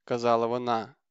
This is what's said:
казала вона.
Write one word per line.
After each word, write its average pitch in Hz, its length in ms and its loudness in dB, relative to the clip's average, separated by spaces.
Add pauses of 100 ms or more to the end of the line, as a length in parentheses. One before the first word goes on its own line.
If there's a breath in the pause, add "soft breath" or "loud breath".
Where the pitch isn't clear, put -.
казала 117 420 2
вона. 120 480 -2 (160)